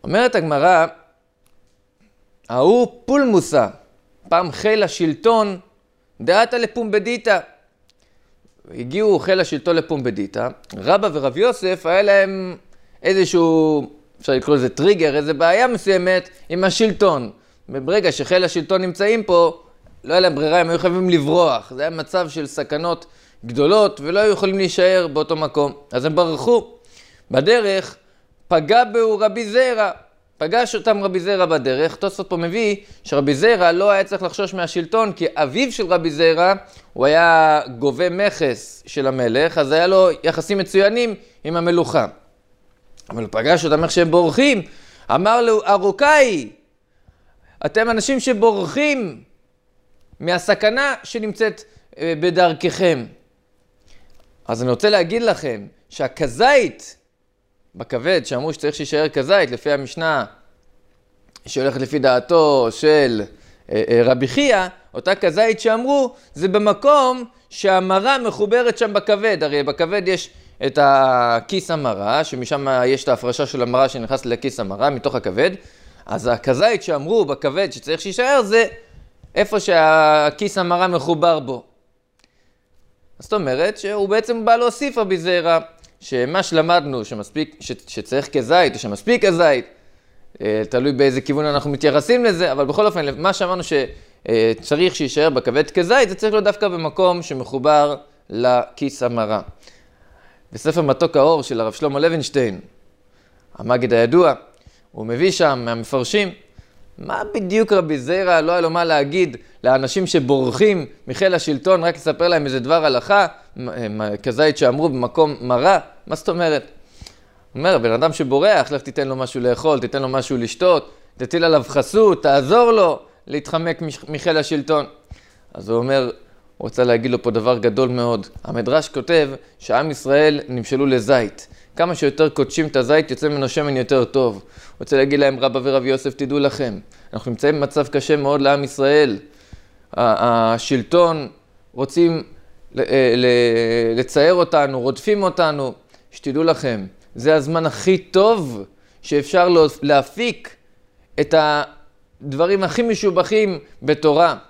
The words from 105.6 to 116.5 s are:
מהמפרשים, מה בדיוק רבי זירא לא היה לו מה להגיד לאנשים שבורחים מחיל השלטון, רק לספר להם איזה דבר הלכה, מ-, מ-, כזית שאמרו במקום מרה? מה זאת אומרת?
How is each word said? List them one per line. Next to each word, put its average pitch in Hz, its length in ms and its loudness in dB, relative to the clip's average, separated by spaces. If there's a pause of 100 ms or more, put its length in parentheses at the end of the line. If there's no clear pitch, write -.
מהמפרשים, 120 680 -4 (680)
מה - 240 -8 (120)
בדיוק 214 380 0
רבי 156 260 2
זירא 170 420 0
לא 160 120 0
היה 175 80 2
לו 165 100 0
מה 170 140 -2
להגיד 156 520 0 (280)
לאנשים 131 420 2
שבורחים 139 800 2 (220)
מחיל 185 260 0
השלטון, 165 500 0
רק 170 120 0
לספר 160 320 -2
להם 160 160 2
איזה 131 160 -4
דבר 156 240 0
הלכה, 165 420 2 (300)
מ-, 113 420 -8
מ-, 107 180 -4
כזית 139 400 0
שאמרו 143 320 2
במקום 131 520 0
מרה? 127 380 2 (280)
מה - 100 -6
זאת - 120 -6
אומרת? 165 340 0 (920)